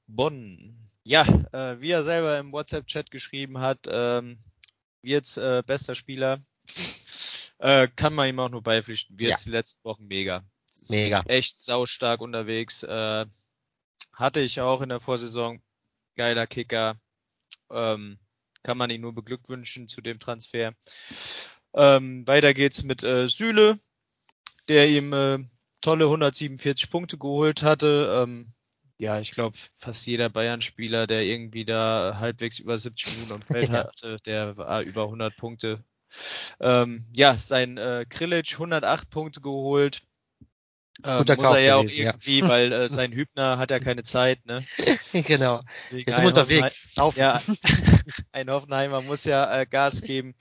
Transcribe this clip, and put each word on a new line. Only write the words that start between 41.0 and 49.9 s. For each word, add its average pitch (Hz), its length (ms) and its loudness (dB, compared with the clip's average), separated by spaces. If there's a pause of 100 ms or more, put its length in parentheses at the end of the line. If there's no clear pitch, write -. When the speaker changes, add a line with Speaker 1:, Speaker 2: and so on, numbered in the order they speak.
Speaker 1:
Ähm, 131 140 -2
Speaker 2:
Guter 139 200 6
Speaker 1:
muss 131 80 4
Speaker 2:
Kauf 131 100 8
Speaker 1:
er 135 80 8
ja 135 140 8
auch 139 40 6
Speaker 2:
gewesen, 131 220 -2
ja. 113 80 2
Speaker 1:
irgendwie, 139 320 0
weil, 123 280 4
äh, 123 160 0
sein 127 260 -2
Hübner 135 440 -2
hat 131 140 -2
ja 127 80 0
keine 123 240 -4
Zeit, 127 420 0
ne? 120 180 -8 (140)
Speaker 2:
<laughs> - 340 0
Genau. 135 500 2 (240)
Speaker 1:
Deswegen 127 220 -10
Speaker 2:
Jetzt 117 80 2
sind - 0 -
wir - 20 -
Speaker 1:
Einhoff 131 100 8
Speaker 2:
unterwegs. 147 680 4
Saufen. 139 260 2
Speaker 1:
Ja. 135 220 4 (440)
<laughs> - 460 4
Ein 131 200 -6
Hoffenheimer 139 500 -2
muss 143 240 0
ja, 135 360 2
äh, 131 40 -2
Gas 139 380 2